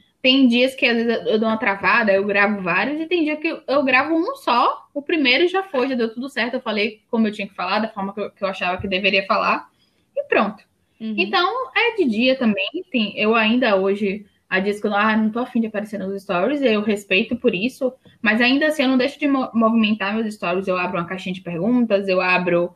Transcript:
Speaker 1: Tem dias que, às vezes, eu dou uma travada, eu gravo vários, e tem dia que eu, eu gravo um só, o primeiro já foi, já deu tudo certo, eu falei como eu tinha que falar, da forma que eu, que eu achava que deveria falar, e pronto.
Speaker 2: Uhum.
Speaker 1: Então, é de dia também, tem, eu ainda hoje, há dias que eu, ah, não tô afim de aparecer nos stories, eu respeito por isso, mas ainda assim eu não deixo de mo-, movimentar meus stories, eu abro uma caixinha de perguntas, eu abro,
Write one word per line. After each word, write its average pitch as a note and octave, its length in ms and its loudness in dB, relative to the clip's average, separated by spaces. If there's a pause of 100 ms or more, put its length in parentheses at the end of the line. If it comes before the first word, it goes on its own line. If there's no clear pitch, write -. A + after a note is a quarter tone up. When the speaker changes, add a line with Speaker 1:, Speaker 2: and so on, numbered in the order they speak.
(200)
Speaker 1:
Tem C4 260 4
dias B3 280 4
que, C#4 120 0
às A#3+ 100 2
vezes, A3+ 300 0
eu G#3 120 2
dou A3 100 0
uma A3 80 0
travada, G3+ 560 2
eu G3 120 2
gravo G3+ 380 0
vários, G3+ 380 -2
e D#4+ 60 -6
tem E4+ 180 0
dia D4+ 120 -2
que D#4 120 -4
eu, - 180 -8
eu C#4 160 2
gravo C4+ 320 0
um G4+ 220 -2
só, D4 580 0
o C#4+ 80 -6
primeiro D4 460 2
já F#4+ 160 -2
foi, C4+ 240 -2
já C4 60 -4
deu A3+ 180 -2
tudo B3 160 -10
certo, A#3+ 260 -4
eu B3+ 60 -4
falei A3+ 500 -4
como A3+ 160 0
eu G#3 60 -2
tinha G3+ 160 -10
que - 60 -20
falar, F#3 260 -2
da A3 80 -2
forma G3 260 -8
que G#3 60 -8
eu, G3 100 -8
que - 140 -10
eu F#3 40 0
achava F#3 320 -4
que G#3 60 -6
deveria G3 400 0
falar, G3+ 420 0 (460)
e C#5+ 100 -4
pronto. A3 380 0 (380)
Speaker 2:
Uhum. A3 160 -6
Speaker 1:
Então, F#4+ 580 -2
é A4+ 220 0
de F#4+ 80 2
dia B3+ 340 2
também, G#3 300 0 (240)
tem, A3 260 -2
eu G#3+ 160 2
ainda A3+ 400 2
hoje, G3 500 0 (240)
há F#3+ 120 0
dias G3+ 200 -2
que - 60 -2
eu, G3+ 80 -2
ah, G#3+ 220 2
não A3 140 2
tô A#3 100 -4
afim B3+ 200 -2
de A3+ 60 0
aparecer G#3 320 -6
nos F#3+ 240 -8
stories, G#3+ 400 -2
eu G#3+ 200 2
respeito G#3 520 0
por A#3+ 180 2
isso, B3 400 -2 (280)
mas A3 200 2
ainda C4+ 280 4
assim D4+ 160 0
eu B3+ 60 2
não C4 80 4
deixo B3+ 200 0
de D4+ 80 0
mo-, C4+ 260 0
movimentar G#3+ 640 2
meus A3 180 -4
stories, F#3+ 360 -4
eu F#3 100 0
abro F3+ 220 -4
uma E3+ 60 -4
caixinha F#3 280 -6
de - 60 -12
perguntas, G3+ 640 0
eu F#3 140 2
abro, F3 560 2